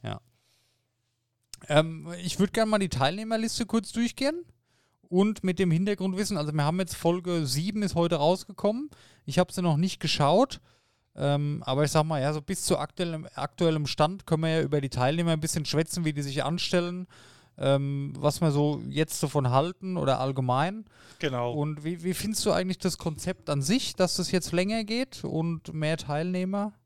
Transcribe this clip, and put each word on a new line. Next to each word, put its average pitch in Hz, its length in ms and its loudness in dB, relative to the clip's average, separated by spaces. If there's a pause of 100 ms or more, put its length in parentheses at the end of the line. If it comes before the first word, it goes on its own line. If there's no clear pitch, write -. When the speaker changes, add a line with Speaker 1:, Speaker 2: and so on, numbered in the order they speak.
Speaker 1:
Ja. 104 180 -8 (1500)
Ähm, 160 460 0 (100)
ich 180 160 -4
würd 202 140 2
gern 220 160 2
mal 214 100 4
die 190 100 2
Teilnehmerliste 220 760 0
kurz 226 260 0
durchgehen. 269 520 -2 (640)
Und 196 360 2
mit 180 160 0
dem 185 120 4
Hintergrundwissen, 190 640 0
also 151 140 -2
wir 151 120 0
haben 165 160 2
jetzt 185 160 -4
Folge 170 500 0
sieben 180 380 -2
ist 180 120 -2
heute 170 200 2
rausgekommen. 202 760 0 (360)
Ich 139 140 -2
hab 180 120 2
sie 185 100 -4
noch 165 160 4
nicht 185 220 0
geschaut. 156 640 4 (540)
Ähm, 143 500 0
aber 135 200 2
ich 143 60 0
sag 156 120 4
mal, 156 180 0
ja, 147 120 0
so 151 80 -4
bis - 240 -6
zu 175 120 2
aktuellem, 160 580 -6
aktuellem 151 520 0
Stand 170 400 0
können 160 160 2
wir 160 60 0
ja 160 120 2
über 143 200 0
die 135 80 -4
Teilnehmer 160 420 2
ein 160 80 2
bisschen 156 260 -4
schwätzen, 165 400 -2
wie 156 60 0
die 143 120 -4
sich 139 200 -4
anstellen, 175 640 -2 (500)
ähm, 139 600 0
was 147 240 0
wir 160 100 4
so 147 380 2
jetzt 151 340 -2
davon 135 280 0
halten 180 440 0
oder 135 240 2
allgemein. 135 680 0 (340)
Speaker 2:
Genau. 120 340 -2
Speaker 1:
Und 147 320 -2
wie, 165 180 -6
wie 185 100 -2
findest - 320 -4
du 202 60 4
eigentlich 180 280 0
das - 180 -2
Konzept - 520 -6
an 143 120 0
sich, 190 340 0
dass 180 220 2
das 180 140 -2
jetzt 180 200 0
länger 202 320 0
geht 233 400 -6
und 160 500 -4
mehr 156 240 0
Teilnehmer? 185 760 -2 (120)